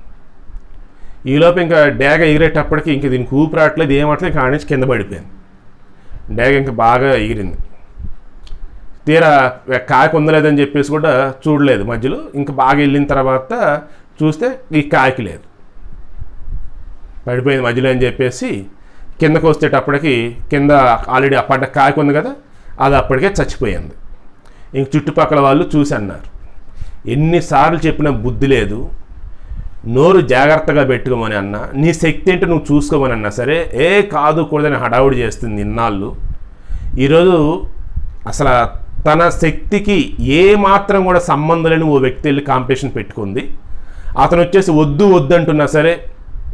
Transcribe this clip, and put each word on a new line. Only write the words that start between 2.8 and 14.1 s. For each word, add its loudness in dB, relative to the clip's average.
ఇంక -2
దీనికి -2
ఊపిరి 2
రావట్లేదు, 2
ఏం 2
రావట్లేదు, -2
ఇంకా 0
ఆడ 0
నుంచి -4
కింద -2
పడిపోయింది. -4
డేగ 2
ఇంకా -2
బాగా 2
ఎగిరింది. -2
తీరా 4
కాకి 4
ఉందలేదని 4
చెప్పేసి 0
కూడా 0
చూడలేదు 2
మధ్యలో. -4
ఇంకా -4
బాగా 2
వెళ్ళిన 2
తర్వాత 0